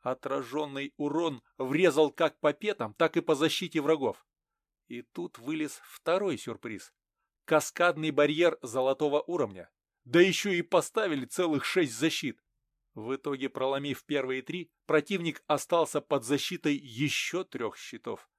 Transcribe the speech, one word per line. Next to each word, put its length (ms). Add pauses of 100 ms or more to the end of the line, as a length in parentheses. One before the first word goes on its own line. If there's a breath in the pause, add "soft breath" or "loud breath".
Отражённый 960
урон 460 (160)
врезал 520
как 280
по 120
петам, 440
так 200
и 60
по 140
защите 440
врагов. 460 (640)
И 160
тут 340
вылез 460
второй 560
сюрприз. 540 (520)
Каскадный 640
барьер 540
золотого 580
уровня. 480 (340)
Да 160
ещё 300
и 140
поставили 600
целых 380
шесть 300
защит. 500 (520)
В 200
итоге, 340
проломив 540
первые 380
три, 300 (160)
противник 580
остался 560
под 220
защитой 520
ещё 680
трёх 340
щитов. 500 (120)